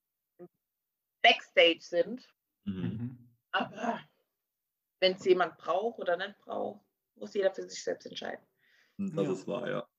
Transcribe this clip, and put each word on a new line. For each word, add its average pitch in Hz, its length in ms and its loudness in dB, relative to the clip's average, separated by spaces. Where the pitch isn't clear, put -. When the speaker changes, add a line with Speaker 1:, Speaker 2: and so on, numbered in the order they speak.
Speaker 1:
im 175 100 -16
Backstage 175 580 6
sind. 185 500 -2
Speaker 2:
Mhm. 92 180 -4
Speaker 3:
Mhm. - 460 -8
Speaker 1:
Aber 226 480 -4
wenn's 185 240 2
jemand 180 320 4
braucht 202 420 -2
oder 180 160 0
nicht 196 240 -8
braucht, - 460 -8
muss 208 180 -14
jeder 190 200 2
für 180 140 -10
sich - 160 -12
selbst 175 220 -6
entscheiden. - 400 -12
Speaker 2:
Und 98 200 -8
das 95 100 0
Speaker 3:
Ja. 95 60 -2
Speaker 2:
ist - 140 -8
wahr, 92 220 -6
ja. 98 180 -6